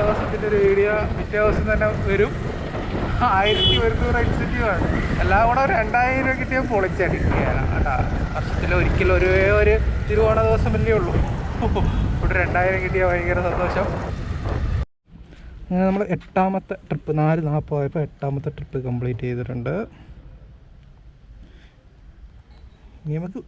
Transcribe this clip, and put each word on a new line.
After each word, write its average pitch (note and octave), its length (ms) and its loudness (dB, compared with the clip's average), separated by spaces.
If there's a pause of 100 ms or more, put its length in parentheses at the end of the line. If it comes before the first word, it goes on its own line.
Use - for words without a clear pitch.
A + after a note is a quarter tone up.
ദിവസത്തിൻ്റെ G#3 480 0
ഒരു G#3 160 2
വീഡിയോ G3+ 260 4 (240)
പിറ്റേ - 240 -4
ദിവസം G#3 320 2
തന്നെ G#3+ 160 2 (220)
വരും. G3+ 220 2 (1040)
ആയിരത്തി G#3+ 360 2 (120)
ഒരുന്നൂറ് A#3+ 400 0
ഇൻസെന്റീവാണ്. A3 600 0 (360)
എല്ലാം G3 260 4
കൂടെ B3 180 2
ഒരു C#4 140 2
രണ്ടായിരം B3 460 2
രൂപ C4 140 0
കിട്ടിയാൽ C4 320 -2
പൊളിച്ചടിക്കുകയാണ് D#3+ 880 0 (100)
കേട്ടോ. C#3 240 0 (380)
വർഷത്തിൽ - 360 -2 (100)
ഒരിക്കലും F3+ 380 2
ഒരേ F#3 160 4 (280)
ഒരു G#3 120 6 (340)
തിരുവോണ A3 300 4 (100)
ദിവസം A3 300 2
അല്ലേ G#3+ 220 2
ഉള്ളൂ. F3 140 -2 (1000)
ഇവിടെ - 260 0
രണ്ടായിരം F3+ 400 0
കിട്ടിയാൽ F#3 280 2
ഭയങ്കര F3 360 0
സന്തോഷം. F3+ 400 -2 (1800)
അങ്ങനെ F3+ 200 0
നമ്മൾ G3 140 0 (140)
എട്ടാമത്തെ F#3+ 580 -2 (140)
ട്രിപ്പ്, D#3 320 -4
നാല് D#3+ 280 2
നാൽപ്പതായപ്പോൾ D3 600 -2
എട്ടാമത്തെ C#3 500 -6
ട്രിപ്പ് C#3 200 -8 (100)
കംപ്ലീറ്റ് B2 400 -4
ചെയ്തിട്ടുണ്ട്. B2 460 -6 (3250)
ഇനി D3+ 120 -6
നമുക്ക് F3+ 320 -10